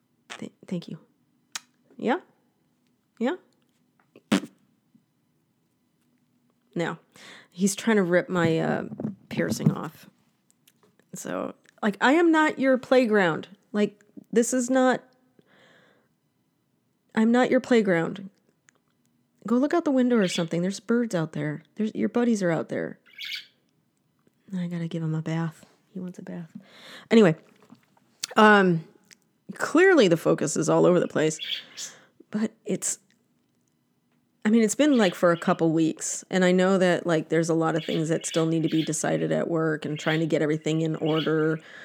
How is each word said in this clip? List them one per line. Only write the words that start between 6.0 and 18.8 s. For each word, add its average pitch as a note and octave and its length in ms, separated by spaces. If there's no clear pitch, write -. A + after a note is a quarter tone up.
No. E3 240
He's G3 260
trying A3+ 200
to G3+ 60
rip F3 260
my, E3 300
uh, D#3 260
piercing - 420
off. - 380
So, - 400
like, G#3+ 180
I B3 140
am E4+ 180
not D#4 260
your C4 200
playground. A3+ 720
Like, G#3 300
this A#3 220
is B3 160
not, B3+ 320
I'm A3+ 160
not B3 200
your B3+ 100
playground. F#3+ 720